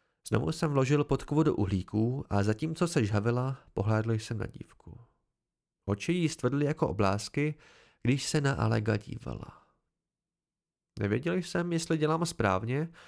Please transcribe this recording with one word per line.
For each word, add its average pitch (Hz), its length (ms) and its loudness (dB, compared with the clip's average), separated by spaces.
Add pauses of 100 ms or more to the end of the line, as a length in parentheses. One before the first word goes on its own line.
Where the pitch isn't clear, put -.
(280)
Znovu 127 240 2
jsem 160 200 -2
vložil 143 320 4
podkovu 143 400 0
do 151 120 4
uhlíků 104 760 0
a 101 140 2
zatímco 156 440 0
se 147 180 2
žhavila, 120 520 0 (160)
pohlédl 110 380 2
jsem 110 260 -2
na 104 100 -6
dívku. - 520 -18 (840)
Oči 101 260 -2
jí 175 180 2
stvrdly 139 360 0
jako 151 220 0
oblásky, 104 680 0 (460)
když 131 240 0
se 151 160 0
na 139 120 2
Alega 110 440 2
dívala. - 680 -10 (1300)
Nevěděl 120 360 0
jsem, 175 380 -4
jestli 165 240 0
dělám 160 280 0
správně, 117 680 0 (160)